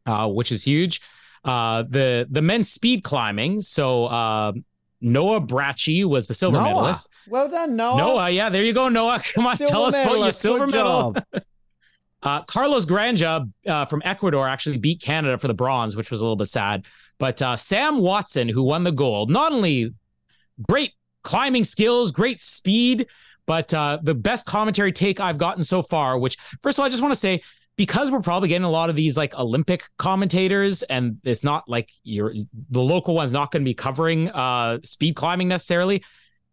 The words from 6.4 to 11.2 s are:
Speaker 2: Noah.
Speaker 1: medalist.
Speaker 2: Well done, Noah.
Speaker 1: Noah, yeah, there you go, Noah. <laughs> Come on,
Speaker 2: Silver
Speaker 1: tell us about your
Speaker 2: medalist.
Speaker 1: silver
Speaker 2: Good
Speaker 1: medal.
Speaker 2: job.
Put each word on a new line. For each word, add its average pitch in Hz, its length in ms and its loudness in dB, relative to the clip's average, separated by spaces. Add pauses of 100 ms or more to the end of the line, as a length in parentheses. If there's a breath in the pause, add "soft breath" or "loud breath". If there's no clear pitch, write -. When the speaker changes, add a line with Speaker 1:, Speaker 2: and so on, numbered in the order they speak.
Speaker 2:
Noah. 214 160 4
Speaker 1:
medalist. 185 340 0 (200 soft breath)
Speaker 2:
Well 262 220 0
done, 330 260 -2
Noah. 240 220 0
Speaker 1:
Noah, 220 320 2
yeah, 196 200 2
there 190 140 2
you 226 100 2
go, 262 160 2
Noah. 226 380 2
<laughs> - 80 -6
Come 226 100 2
on, 247 120 0
Speaker 2:
Silver 294 140 0
Speaker 1:
tell 220 120 2
us 262 100 4
about 277 120 4
your 220 80 2
Speaker 2:
medalist. 208 280 2
Speaker 1:
silver 247 240 2
Speaker 2:
Good 277 100 -2
Speaker 1:
medal. 226 380 2
Speaker 2:
job. 196 100 -4 (100)